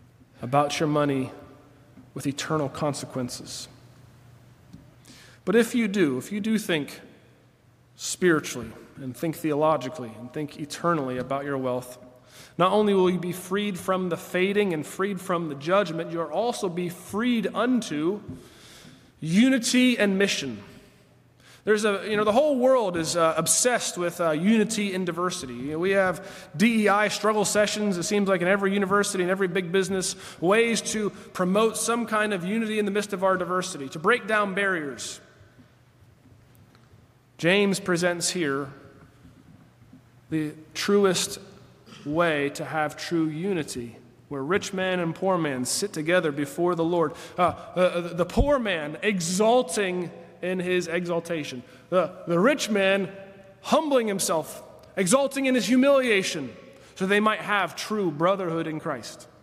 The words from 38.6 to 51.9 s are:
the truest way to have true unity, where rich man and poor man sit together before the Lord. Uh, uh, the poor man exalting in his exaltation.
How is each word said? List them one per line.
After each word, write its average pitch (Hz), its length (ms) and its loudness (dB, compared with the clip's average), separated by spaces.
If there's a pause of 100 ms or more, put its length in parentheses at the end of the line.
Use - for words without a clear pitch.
the 156 220 -4 (200)
truest 196 640 2 (720)
way 151 420 2
to 147 160 -8
have 151 320 -4
true 160 300 0
unity, 151 720 -4 (320)
where 139 120 -6
rich 185 320 -2
man 185 260 0
and 165 140 -2
poor 185 240 0
man 139 280 -2
sit - 280 -4
together 160 380 0
before 151 420 -2
the 170 100 0
Lord. 165 300 2 (240)
Uh, 175 160 2 (220)
uh, 175 260 2 (140)
the 170 100 0
poor 269 320 2
man 165 460 -4
exalting 190 1040 0 (340)
in 185 160 -2
his 180 280 0
exaltation. 170 760 -4 (300)